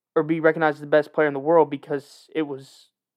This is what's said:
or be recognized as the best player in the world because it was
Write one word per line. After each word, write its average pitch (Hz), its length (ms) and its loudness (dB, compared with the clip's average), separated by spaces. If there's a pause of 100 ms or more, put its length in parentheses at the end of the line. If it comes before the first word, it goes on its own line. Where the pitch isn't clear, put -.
(160)
or 160 80 2
be 160 160 -2
recognized 156 380 2
as 147 40 -20
the 147 60 -12
best 151 260 0
player 156 140 2
in 143 60 -4
the 139 60 -8
world 151 300 2
because 143 640 -10
it 160 80 -4
was 135 480 -12 (280)